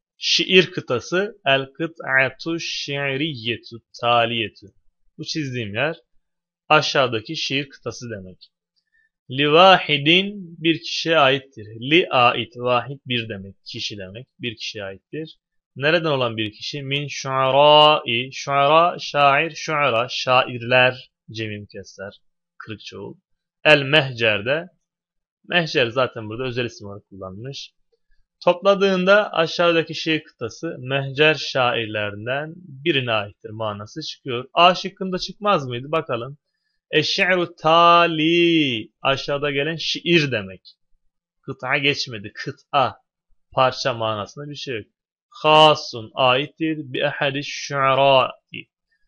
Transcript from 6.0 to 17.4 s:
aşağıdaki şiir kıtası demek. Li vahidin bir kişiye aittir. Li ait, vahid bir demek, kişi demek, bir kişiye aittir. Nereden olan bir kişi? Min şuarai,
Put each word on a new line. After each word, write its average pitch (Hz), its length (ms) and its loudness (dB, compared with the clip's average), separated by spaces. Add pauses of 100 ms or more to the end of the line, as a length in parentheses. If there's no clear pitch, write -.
aşağıdaki 143 680 2
şiir 139 340 -6
kıtası 120 400 -12
demek. 92 420 -16 (800)
Li 143 200 0
vahidin 175 1120 4
bir 160 160 2
kişiye - 380 -2
aittir. 135 480 2 (260)
Li 175 180 4
ait, 120 480 2
vahid 123 480 -2
bir 117 240 -4
demek, 98 260 -12 (100)
kişi 110 320 -10
demek, 98 300 -16 (120)
bir 120 160 -8
kişiye - 280 -12
aittir. 147 560 -12 (360)
Nereden 160 340 0
olan 123 280 -2
bir 110 140 -4
kişi? - 320 -12
Min 143 240 -6
şuarai, 135 1300 4